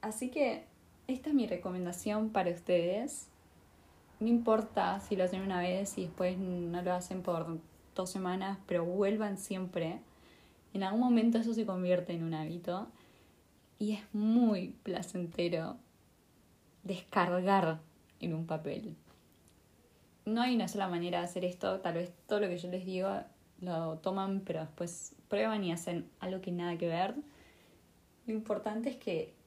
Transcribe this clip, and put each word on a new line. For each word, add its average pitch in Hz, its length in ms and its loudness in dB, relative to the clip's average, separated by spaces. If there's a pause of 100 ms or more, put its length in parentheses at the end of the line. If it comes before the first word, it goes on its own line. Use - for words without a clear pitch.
Así 220 260 -4
que 254 380 0 (400)
esta 262 240 -2
es 294 40 2
mi 240 120 6
recomendación 180 800 -2
para 190 220 2
ustedes. 180 800 0 (920)
No 220 80 0
importa 220 720 4
si - 160 -2
lo 185 80 4
hacen 185 160 0
una 190 200 0
vez 180 360 -2
y 190 60 -4
después 180 340 -2
no 180 460 -2
lo 180 100 0
hacen 180 300 -4
por 165 360 -2 (360)
dos 185 160 -2
semanas, 190 560 -2
pero 170 180 2
vuelvan 202 540 2
siempre. 185 640 -4 (760)
En 196 80 0
algún 202 180 2
momento 233 380 6
eso 226 160 0
se 220 100 0
convierte 180 480 2
en 165 100 -2
un 165 120 -2
hábito 170 540 -6 (920)
y 214 140 0
es 208 100 -4 (100)
muy 214 720 4
placentero 175 920 -2 (1040)
descargar 180 1000 2 (400)
en 170 140 -2
un 165 120 -2
papel. 160 480 -4 (1300)
No 226 160 0
hay 254 120 2
una 202 140 2
sola 196 200 -2
manera 175 300 0
de 175 60 0
hacer 180 200 -4
esto, 190 360 -2
tal 170 140 -2
vez 175 180 -4 (140)
todo 208 140 2
lo 196 80 2
que 175 100 -2
yo 180 120 -6
les 185 160 -4
digo 185 240 -2 (500)
lo 165 380 -4
toman, 196 460 -2
pero 160 160 -4
después - 540 -8 (140)
prueban 208 360 0
y 170 80 0
hacen 170 360 -4 (120)
algo 185 200 -4
que 185 120 -6
nada 175 240 -2
que 170 120 0
ver. 180 260 0 (1120)
Lo 226 60 -4
importante 220 580 -2
es 254 60 -8
que 165 380 -4 (120)